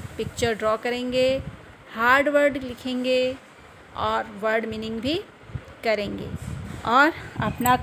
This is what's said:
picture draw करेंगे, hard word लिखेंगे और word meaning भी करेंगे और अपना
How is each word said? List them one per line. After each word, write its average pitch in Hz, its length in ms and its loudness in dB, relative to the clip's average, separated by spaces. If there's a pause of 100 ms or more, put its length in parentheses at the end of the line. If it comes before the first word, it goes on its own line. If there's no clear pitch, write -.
(180)
picture 226 380 -2
draw 214 220 0
करेंगे, 254 640 0 (520)
hard 262 360 4
word 285 280 4
लिखेंगे 254 760 -2 (640)
और 220 340 -2 (100)
word 220 240 0
meaning 220 360 -6
भी 294 180 0 (640)
करेंगे 202 460 -2 (560)
और 277 280 6 (280)
अपना 240 420 4